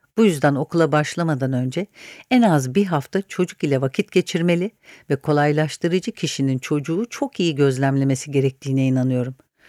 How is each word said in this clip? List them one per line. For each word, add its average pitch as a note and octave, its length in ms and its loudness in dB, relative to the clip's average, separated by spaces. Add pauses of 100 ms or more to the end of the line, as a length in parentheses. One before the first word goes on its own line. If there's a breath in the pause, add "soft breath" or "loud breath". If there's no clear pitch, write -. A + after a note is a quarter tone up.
(160)
Bu A3+ 80 4
yüzden D3 300 2
okula D#3 380 0
başlamadan D3+ 600 0
önce C3 340 -2 (440 loud breath)
en B3+ 120 4
az C#3+ 320 2
bir G3+ 100 4
hafta F3 380 -2
çocuk - 420 -6
ile C#3 160 2
vakit - 320 -4
geçirmeli F3 580 0 (400 loud breath)
ve C#3+ 60 0
kolaylaştırıcı D3+ 960 0
kişinin C3+ 460 -2
çocuğu D#3+ 520 -4
çok - 300 -6
iyi E3+ 140 0
gözlemlemesi C3+ 760 0
gerektiğine C3+ 560 0
inanıyorum. C3 480 0 (340 soft breath)